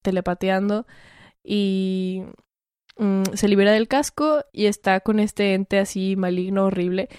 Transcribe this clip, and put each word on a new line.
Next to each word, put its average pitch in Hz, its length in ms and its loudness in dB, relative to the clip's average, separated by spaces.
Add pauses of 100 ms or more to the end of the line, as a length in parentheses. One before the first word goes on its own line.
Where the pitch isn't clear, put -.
telepateando 190 840 -2 (580)
y, 190 800 -2 (720)
mm, 190 360 0
se 208 140 0
libera 202 240 4
del 220 160 2
casco 294 640 0
y 208 140 0
está 190 340 0
con 214 200 0
este 202 340 0
ente 196 240 0
así 190 380 -2
maligno, 185 500 0
horrible, 185 420 -2 (100)